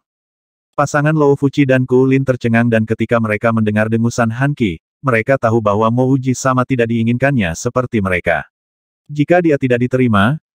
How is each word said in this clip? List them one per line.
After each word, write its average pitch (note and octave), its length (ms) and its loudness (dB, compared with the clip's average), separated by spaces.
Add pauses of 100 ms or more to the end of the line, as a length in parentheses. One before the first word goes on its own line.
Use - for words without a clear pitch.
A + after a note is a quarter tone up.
(720)
Pasangan D3 400 0
Lou D3 240 2
Fuci C#3 320 0
dan C3 160 2
Ku B2+ 240 2
Lin C3+ 160 2
tercengang A#2 480 0
dan A2 160 0
ketika A2+ 320 -2
mereka A2 320 -2
mendengar G#2+ 400 0
dengusan A#2 400 0
Han C3+ 240 -2
Qi, F#2 240 -4 (240)
mereka B2+ 320 0
tahu A#2 240 0
bahwa G#2+ 320 0
Mo B2+ 160 0
Wuji C3 240 0
sama B2+ 320 0
tidak A#2 240 -2
diinginkannya A#2 720 0
seperti B2 400 -4
mereka. F2 480 -2 (640)
Jika E3 320 0
dia D3 160 2
tidak B2 240 0
diterima, B2 560 0 (160)